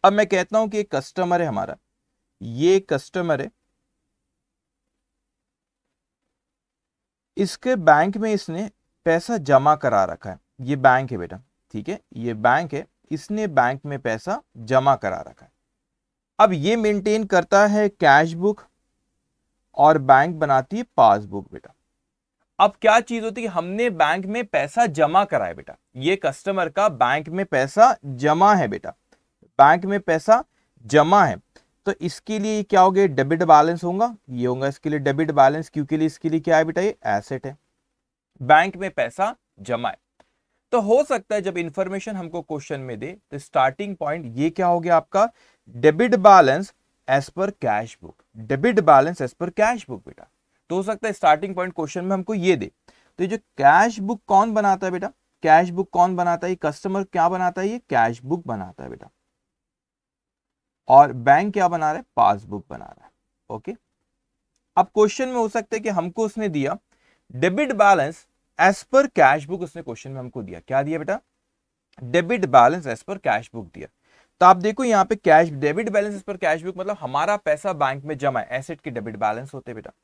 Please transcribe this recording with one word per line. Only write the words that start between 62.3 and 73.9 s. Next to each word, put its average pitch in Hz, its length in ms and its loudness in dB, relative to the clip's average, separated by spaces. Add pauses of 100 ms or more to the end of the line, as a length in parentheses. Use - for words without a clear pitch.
बना 57 140 -16
रहा - 200 -20
है। - 60 -20 (400)
ओके, 110 240 -12 (1000)
अब 185 100 2
क्वेश्चन 214 420 0
में 254 80 -6
हो 226 120 0
सकता 220 280 -6
है 226 40 -6
कि 220 80 -6
हमको 180 360 -4
उसने 214 240 -6
दिया 151 300 -4 (540)
डेबिट 185 400 -2
बैलेंस 190 540 2 (340)
as 190 240 2
per 269 200 2
cash 147 420 2
book, 170 140 -8
उसने 170 220 -12
क्वेश्चन 131 280 -14
में 135 100 -12
हमको 127 220 -12
दिया, 90 180 -14
क्या 135 220 -2
दिया 156 160 -4
बेटा, 190 220 -6 (840)
डेबिट 170 440 0
बैलेंस 135 400 6
as 117 120 -6
per 202 180 -12
cash 117 340 -4
book 104 240 -16
दिया। - 140 -16 (520)